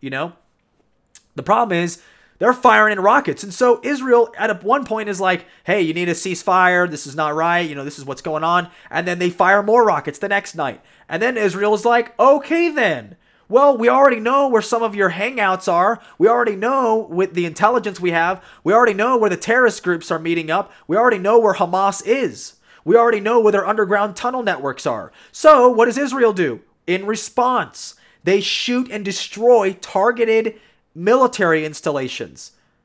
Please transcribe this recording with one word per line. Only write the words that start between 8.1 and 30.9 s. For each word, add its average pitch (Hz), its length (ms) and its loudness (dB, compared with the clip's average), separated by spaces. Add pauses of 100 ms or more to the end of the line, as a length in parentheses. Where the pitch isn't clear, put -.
going 156 200 -6
on." 170 280 -2 (200)
And 175 160 -6
then 175 120 -4
they 180 100 -2
fire 190 340 2
more 226 220 4
rockets 151 340 -2
the 202 100 -6
next 202 260 -4
night. 139 260 -6 (300)
And 165 100 -6
then 247 160 -2
Israel 208 380 0
is 202 100 -2
like, 240 340 0
"Okay, 302 520 2
then. 160 460 -4 (340)
Well, 269 260 4
we 233 140 2
already 262 280 4
know 269 300 0
where 226 140 2
some 233 200 -4
of 214 120 -4
your 196 160 0
hangouts 196 600 -2
are. 185 300 2 (160)
We 175 100 4
already 233 300 2
know 226 540 0
with 180 240 -2
the 175 100 -2
intelligence 196 560 -4
we 175 120 -2
have, 170 300 -2 (220)
we 170 80 0
already 226 220 2
know 233 240 -2
where 214 120 0
the 175 60 -2
terrorist 233 460 0
groups 170 280 -4
are 170 80 -4
meeting 165 320 -4
up. 196 220 -4 (160)
We 170 80 -2
already 233 220 2
know 208 200 2
where 214 160 4
Hamas 190 520 -2
is. 202 480 -4 (280)
We 180 140 4
already 233 240 4
know 226 200 0
where 208 120 4
their 196 140 0
underground 208 500 0
tunnel 247 260 -6
networks 139 440 -6
are." 107 260 -6 (200)
So 254 360 6
what 233 160 4
does 240 140 0
Israel 254 340 0
do? 147 280 -4 (260)
In 190 180 -4
response, 220 880 -4 (300)
they 196 160 2
shoot 247 500 -4
and 208 140 -10
destroy 202 680 0
targeted 220 840 -2 (400)